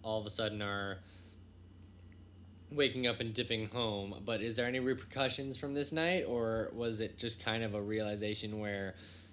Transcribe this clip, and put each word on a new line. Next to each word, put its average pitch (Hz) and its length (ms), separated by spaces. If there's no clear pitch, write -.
all 110 160
of 104 60
a 104 40
sudden 107 320
are 101 380
waking 127 360
up 113 120
and 113 140
dipping 110 340
home, 104 580
but 110 160
is 113 140
there 120 120
any 127 120
repercussions 131 800
from 143 160
this 143 180
night, 165 360
or 113 460
was 113 260
it 110 180
just 113 260
kind 113 200
of 107 100
a 104 80
realization 107 800
where 98 360